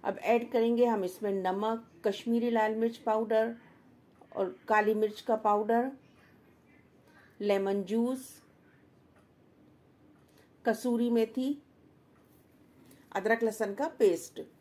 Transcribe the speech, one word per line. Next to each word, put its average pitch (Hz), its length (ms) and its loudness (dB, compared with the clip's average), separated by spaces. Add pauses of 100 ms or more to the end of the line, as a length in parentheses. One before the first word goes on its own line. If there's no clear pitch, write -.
अब - 200 -6
ऐड 233 280 2
करेंगे 233 340 2
हम 220 180 0
इसमें 190 300 -4
नमक, 196 500 -2 (220)
कश्मीरी 233 440 0
लाल 220 260 2
मिर्च 233 220 -2
पाउडर 220 560 0 (800)
और 185 240 -4 (120)
काली 214 260 4
मिर्च 214 280 0
का 226 160 0
पाउडर, 220 520 2 (1500)
लेमन 196 440 0
जूस, 233 380 0 (2500)
कसूरी 233 440 0
मेथी, 233 400 0 (1600)
अदरक 220 320 0
लहसुन 214 300 -2
का 277 140 -4 (120)
पेस्ट। 175 400 2 (220)